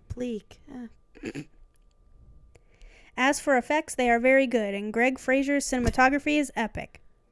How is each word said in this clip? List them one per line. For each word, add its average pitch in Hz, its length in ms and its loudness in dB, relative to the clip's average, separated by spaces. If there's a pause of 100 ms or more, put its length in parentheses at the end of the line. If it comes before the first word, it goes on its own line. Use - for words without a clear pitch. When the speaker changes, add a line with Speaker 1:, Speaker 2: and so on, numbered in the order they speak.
(140)
Speaker 1:
"Bleak." 247 460 -10 (120)
Eh. - 720 -16 (1700)
Speaker 2:
As 269 240 2
for 277 160 2
effects, 294 380 -2
they 247 160 0
are 233 100 4
very 262 260 4
good, 220 280 -2
and 208 180 -6
Greg 247 260 0
Fraser's 277 480 0
cinematography 269 720 2
is 285 160 -4
epic. - 460 -8 (320)